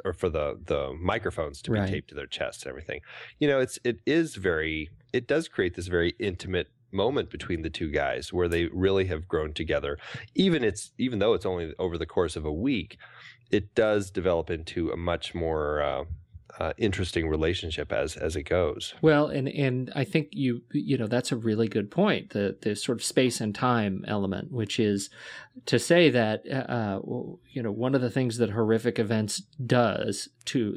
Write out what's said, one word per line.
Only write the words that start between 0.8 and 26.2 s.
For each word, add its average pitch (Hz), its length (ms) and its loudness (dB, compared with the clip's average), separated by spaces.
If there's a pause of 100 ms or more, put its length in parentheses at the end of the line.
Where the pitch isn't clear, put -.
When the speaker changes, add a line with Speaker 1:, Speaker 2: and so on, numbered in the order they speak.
Speaker 1:
microphones 90 640 -4
to - 80 -6
be 110 80 2
Speaker 2:
Right. 98 100 2
Speaker 1:
taped 80 220 -4
to - 40 -18
their 71 120 -8
chests - 380 -6
and 67 60 -10
everything. 69 300 -10 (380)
You 147 100 4
know, 135 120 4
it's, - 220 -2
it 117 220 -2
is 160 300 2
very, 80 560 -2 (240)
it 120 120 0
does 160 220 0
create 90 260 0
this 90 120 -8
very 87 320 2
intimate 92 500 -2 (240)
moment 104 380 0
between 82 320 -4
the 80 80 -4
two 78 200 -6
guys 69 400 -2
where 87 180 2
they 85 180 0
really 95 400 2
have 85 200 -4
grown 78 280 -2
together. 71 420 -2 (380)
Even 170 280 4
it's, - 360 -2
even 123 200 0
though 107 140 4
it's 92 140 0
only 85 320 -2
over 87 180 -2
the 80 80 -2
course 82 320 0
of 78 80 -6
a 76 80 -2
week, 98 460 -2 (520)
it 98 240 0
does 104 360 4
develop 87 400 0
into 82 400 -2
a - 80 -2
much 85 360 -2
more, 78 460 0
uh, 69 240 -2 (540)
uh, 82 200 -2
interesting 90 500 0
relationship 78 640 0
as, 71 240 -2
as 80 180 -4
it 73 100 -4
goes. - 580 0
Speaker 2:
Well, 151 240 6
and, 135 200 -2
and 131 480 -2
I 139 100 0
think 156 260 0
you, 127 320 -2 (100)
you - 240 0
know, 113 100 0
that's 120 240 0
a 131 60 -2
really 110 320 2
good 104 220 -2
point, 175 400 2
the, 101 320 0
the 104 120 0
sort 117 240 -2
of - 60 -8
space 127 380 2
and 107 120 -2
time 110 540 2
element, 98 420 -2
which 117 300 -2
is 101 300 2 (560)
to 123 120 4
say 170 300 6
that, 113 420 2